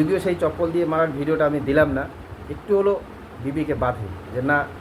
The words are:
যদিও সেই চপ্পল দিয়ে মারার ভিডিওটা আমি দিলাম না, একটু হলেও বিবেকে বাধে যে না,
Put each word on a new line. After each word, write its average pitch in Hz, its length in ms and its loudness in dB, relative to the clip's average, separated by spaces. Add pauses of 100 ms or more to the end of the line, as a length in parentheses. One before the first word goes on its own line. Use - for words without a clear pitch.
যদিও 180 200 2
সেই 185 200 0
চপ্পল 165 300 0
দিয়ে 170 140 2
মারার 160 240 2
ভিডিওটা 151 380 2
আমি 147 140 0
দিলাম 143 320 4
না, 135 120 -2 (460)
একটু 196 280 0
হলেও 196 220 4 (440)
বিবেকে 147 300 -2
বাধে 110 600 -4
যে 123 80 -2
না, 143 220 2 (160)